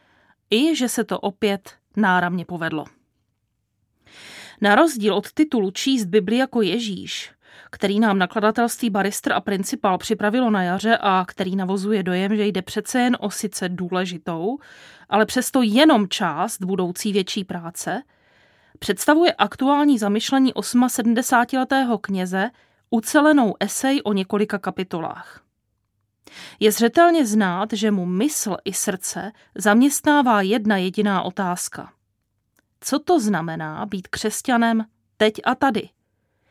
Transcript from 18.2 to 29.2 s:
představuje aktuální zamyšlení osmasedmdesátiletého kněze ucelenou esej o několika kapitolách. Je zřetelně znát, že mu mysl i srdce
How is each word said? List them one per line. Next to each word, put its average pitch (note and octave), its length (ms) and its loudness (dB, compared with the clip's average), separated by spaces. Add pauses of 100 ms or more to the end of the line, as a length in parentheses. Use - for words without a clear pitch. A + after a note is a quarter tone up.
představuje D4+ 540 2
aktuální C#4+ 640 2
zamyšlení A3 560 0
osmasedmdesátiletého B3 1400 0
kněze F#3+ 520 -4 (400)
ucelenou C#4+ 720 4
esej C4+ 440 -2
o G#3+ 100 0
několika G3+ 440 0
kapitolách. - 840 -8 (1200)
Je G#3+ 120 4
zřetelně D#4+ 540 4
znát, G#3 480 0
že G#3+ 180 0
mu F#3+ 140 0
mysl G3 600 -2
i F#3+ 80 -6
srdce - 580 -6 (240)